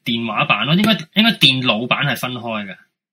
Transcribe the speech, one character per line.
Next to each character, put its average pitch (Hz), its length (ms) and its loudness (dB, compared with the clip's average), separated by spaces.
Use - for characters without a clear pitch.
電 117 220 -2
話 113 200 -2
版 113 200 2
咯， 156 100 2
應 208 60 4
該， 214 100 4
應 214 100 4
該 226 140 4
電 131 240 2
腦 120 240 0
版 120 200 -2
係 127 120 -2
分 127 140 -6
開 110 340 -6
嘅。 92 100 -14